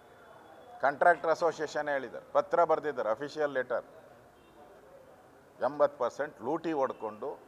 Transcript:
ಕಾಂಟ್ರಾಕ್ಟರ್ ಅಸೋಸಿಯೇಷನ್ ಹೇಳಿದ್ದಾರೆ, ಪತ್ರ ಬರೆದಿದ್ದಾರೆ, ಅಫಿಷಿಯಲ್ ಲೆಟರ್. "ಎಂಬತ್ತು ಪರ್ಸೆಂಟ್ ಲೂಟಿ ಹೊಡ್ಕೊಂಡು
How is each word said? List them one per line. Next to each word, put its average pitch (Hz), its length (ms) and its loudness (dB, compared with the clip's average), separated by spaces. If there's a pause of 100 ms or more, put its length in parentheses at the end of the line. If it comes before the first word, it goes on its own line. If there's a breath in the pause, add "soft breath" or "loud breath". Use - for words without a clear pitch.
(800)
ಕಾಂಟ್ರಾಕ್ಟರ್ 165 480 4
ಅಸೋಸಿಯೇಷನ್ 151 600 0
ಹೇಳಿದ್ದಾರೆ, 127 420 -4
ಪತ್ರ 165 320 4
ಬರೆದಿದ್ದಾರೆ, 147 460 0
ಅಫಿಷಿಯಲ್ 143 420 -2
ಲೆಟರ್. 123 340 -2 (1800)
"ಎಂಬತ್ತು 147 340 2
ಪರ್ಸೆಂಟ್ 139 440 -4
ಲೂಟಿ 165 300 -4
ಹೊಡ್ಕೊಂಡು 123 760 -4